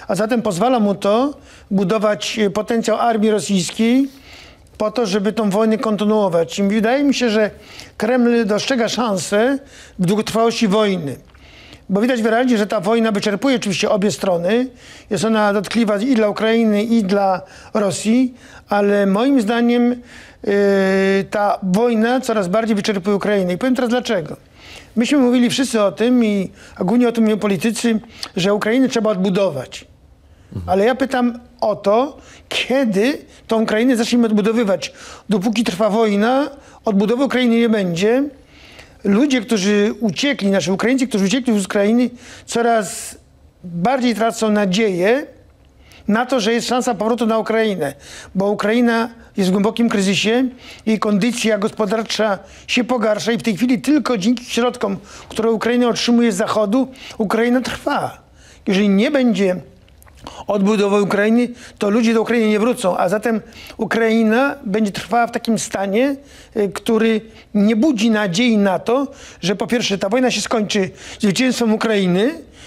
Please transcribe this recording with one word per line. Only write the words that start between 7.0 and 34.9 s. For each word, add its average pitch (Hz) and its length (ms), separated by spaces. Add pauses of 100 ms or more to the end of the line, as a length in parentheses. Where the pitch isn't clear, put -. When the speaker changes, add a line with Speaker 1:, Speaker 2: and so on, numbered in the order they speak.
Speaker 1:
mi 277 100
się, 247 160
że 208 220 (460)
Kreml 240 480
dostrzega 214 440
szansę 220 680 (400)
w 185 60
długotrwałości 226 640
wojny. 185 480 (760)
Bo 196 120
widać 240 200
wyraźnie, 233 360
że 208 100
ta 214 120
wojna 220 320
wyczerpuje 208 440
oczywiście 196 340
obie 202 220
strony. 196 560 (420)
Jest 190 160
ona 214 280
dotkliwa 208 440
i 247 180
dla 214 140
Ukrainy, 220 540
i 226 200
dla 190 380 (320)
Rosji, 220 600 (360)
ale 202 360
moim 233 360
zdaniem, 240 480 (540)
yy, 202 100 (800)
ta 202 320
wojna 233 580
coraz 220 260
bardziej 220 280
wyczerpuje 202 400
Ukrainę. 190 380
I 180 40
powiem 254 180
teraz 240 140
dlaczego. 233 480 (580)
Myśmy 247 220
mówili 247 320
wszyscy 226 320
o 202 100
tym 240 340
i 202 260 (280)
ogólnie 226 280
o 233 40
tym 233 120
mówią 214 140
politycy, 214 640 (360)
że 190 180
Ukrainę 226 360
trzeba 220 200
odbudować. 185 760 (680)
Speaker 2:
Mhm. 90 140
Speaker 1:
Ale 196 160
ja 254 100
pytam 247 440 (220)
o 214 140
to, 226 420 (320)
kiedy 240 680 (300)
tą 220 140
Ukrainę 226 360
zaczniemy 233 280
odbudowywać. 214 680 (360)